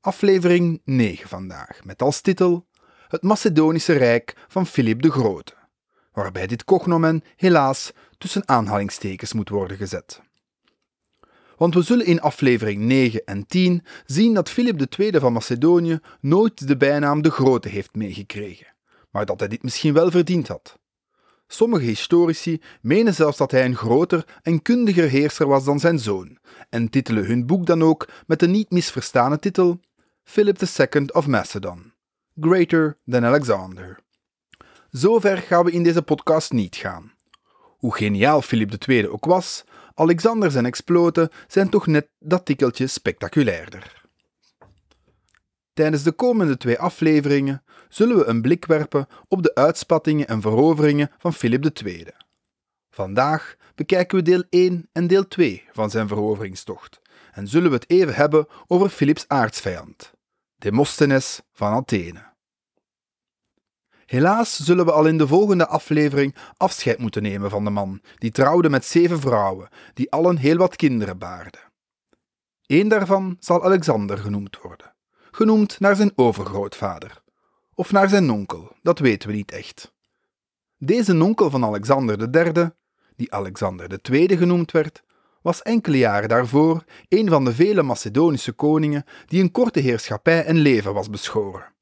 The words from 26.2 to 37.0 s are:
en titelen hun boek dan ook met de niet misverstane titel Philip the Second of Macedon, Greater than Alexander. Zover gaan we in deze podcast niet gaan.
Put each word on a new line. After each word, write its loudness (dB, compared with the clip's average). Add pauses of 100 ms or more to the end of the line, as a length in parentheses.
en -4
titelen -2
hun -2
boek 0
dan 2
ook 2 (180)
met -2
de 2
niet 0
misverstane -2
titel 0 (440)
Philip 2
the -4
Second 0
of 0
Macedon, -6 (480)
Greater 2 (120)
than 2
Alexander. -2 (920)
Zover 2
gaan 2
we 2
in 0
deze 2
podcast -2
niet -2
gaan. -12 (680)